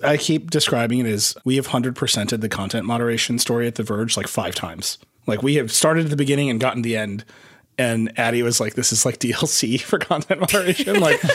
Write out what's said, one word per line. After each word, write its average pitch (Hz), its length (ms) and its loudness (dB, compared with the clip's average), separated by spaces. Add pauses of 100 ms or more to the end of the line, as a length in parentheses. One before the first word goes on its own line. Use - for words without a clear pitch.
I 147 140 4
keep 156 340 0
describing 123 500 2
it 120 80 0
as 104 360 0
we 131 140 2
have 131 100 -2
hundred 127 300 0
percented 113 420 0
the 110 80 -4
content 98 380 -4
moderation 117 520 0
story 120 300 0
at 117 80 -4
The 113 80 -4
Verge, 110 320 -2
like, 101 140 -4
five 90 260 -4
times. 85 420 -8 (300)
Like, 107 160 0
we 143 120 2
have 123 180 0
started 160 320 4
at 147 40 -4
the 147 60 -2
beginning 143 340 2
and 117 100 -2
gotten 123 220 0
to 117 60 -2
the 113 80 0
end, 107 300 -4 (520)
and 113 400 0
Addie 120 260 2
was 117 180 0
like, 107 140 -4
"This 123 180 0
is, 117 120 2
like, 123 140 -2
<laughs> - 0 -
D 120 140 0
L - 120 0
C 127 320 0
for - 220 0
content 165 400 -2
moderation." 190 640 2
Like, 160 200 4 (140)